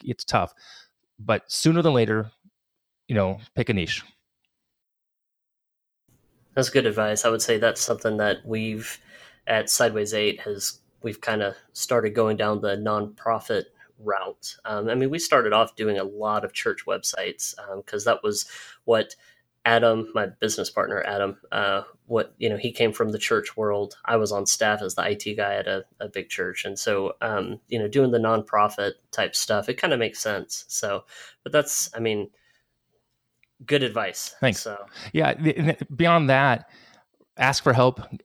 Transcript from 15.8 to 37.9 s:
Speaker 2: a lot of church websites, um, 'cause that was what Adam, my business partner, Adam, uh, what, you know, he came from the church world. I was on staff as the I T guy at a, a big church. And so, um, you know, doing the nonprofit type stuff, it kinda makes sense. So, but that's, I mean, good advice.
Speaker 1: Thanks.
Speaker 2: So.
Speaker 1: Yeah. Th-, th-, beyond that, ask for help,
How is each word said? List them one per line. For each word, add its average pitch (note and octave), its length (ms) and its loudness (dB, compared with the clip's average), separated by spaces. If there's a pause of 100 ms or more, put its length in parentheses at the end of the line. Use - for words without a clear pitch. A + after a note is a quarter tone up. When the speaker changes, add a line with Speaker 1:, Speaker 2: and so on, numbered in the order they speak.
Speaker 2:
a G2 60 -2
lot G#2 420 -2
of - 80 -6
church - 320 -4
websites, - 680 -4 (120)
um, G2 160 -10
'cause G2+ 220 -6
that A#2 180 2
was G#2 240 -2 (380)
what A2+ 300 2 (500)
Adam, A2+ 500 4
my G#2 120 0
business G#2+ 420 -4
partner, G2+ 340 -2
Adam, G2+ 340 -4 (140)
uh, G2 300 0 (240)
what, - 320 -2
you A#2 120 0
know, G#2 60 -2
he A#2 160 -4
came A#2 220 2
from A2 160 0
the G#2+ 100 -4
church - 380 0
world. G2+ 480 -2
I A#2 100 2
was G#2+ 160 2
on G2+ 140 -2
staff G#2+ 360 2
as F#2+ 140 -6
the F#2 80 -2
I G2+ 100 0
T G#2 220 -8
guy G2+ 200 0
at G2 120 -2
a, G2 160 -2 (160)
a G#2 80 -8
big G2 220 -8
church. F#2 340 -6
And G2 160 -8
so, G2 420 -2
um, G2 460 -4
you A#2+ 100 -4
know, G#2+ 120 -2
doing C3 220 4
the A#2+ 60 4
nonprofit G#2+ 760 2 (180)
type G2 240 -2
stuff, G#2 320 -2
it C3+ 120 -4
kinda D#3+ 180 0
makes A2+ 220 -2
sense. - 500 -6
So, G2+ 340 -4 (400)
but - 80 -12
that's, - 420 0
I A#2 60 -10
mean, G#2+ 300 -2 (1400)
good C#3+ 180 2
advice. G#2 560 -6
Speaker 1:
Thanks. A#2 220 0
Speaker 2:
So. G2+ 240 -10 (260)
Speaker 1:
Yeah. D3+ 220 2
Th-, D#3 220 0
th-, D#3+ 280 0 (100)
beyond E3 360 4
that, C3+ 400 4 (680)
ask C3+ 260 2
for C3+ 120 6
help, B2+ 260 4 (260)